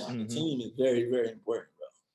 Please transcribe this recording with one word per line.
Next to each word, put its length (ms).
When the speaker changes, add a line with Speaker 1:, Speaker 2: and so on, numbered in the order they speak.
Speaker 1:
the 60
Speaker 2:
mm-hmm. 100
Speaker 1:
team 260
is 180
very, 320
very 200
important, 460
bro. 100